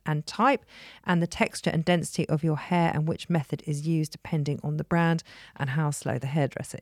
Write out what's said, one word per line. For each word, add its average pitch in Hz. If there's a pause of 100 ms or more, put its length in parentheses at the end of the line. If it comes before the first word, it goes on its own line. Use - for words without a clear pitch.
and 151
type, 247 (400)
and 175
the 170
texture -
and 160
density 165
of 151
your 156
hair, 170
and 156
which -
method 160
is 147
used 156
depending 147
on 147
the 156
brand 165 (320)
and 139
how 147
slow 131
the 131
hairdresser 139